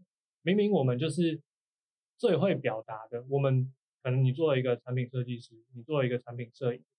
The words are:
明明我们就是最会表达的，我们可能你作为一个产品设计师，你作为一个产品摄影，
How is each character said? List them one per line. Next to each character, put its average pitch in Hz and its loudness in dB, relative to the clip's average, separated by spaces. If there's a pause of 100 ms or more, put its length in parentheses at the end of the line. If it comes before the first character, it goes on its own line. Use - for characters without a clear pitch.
(400)
明 180 2
明 208 2
我 160 4
们 127 2
就 156 0
是 160 0 (760)
最 220 2
会 160 2
表 117 -2
达 110 -12
的， 120 -8
我 139 0
们 131 2 (320)
可 127 -4
能 131 2
你 127 4
作 156 0
为 139 4
一 127 0
个 123 0
产 123 -8
品 123 -2
设 127 -4
计 120 -6
师， 117 -20 (200)
你 120 -14
作 151 -2
为 127 2
一 - 0
个 120 -2
产 120 -12
品 120 -12
摄 120 -2
影， 131 -12 (160)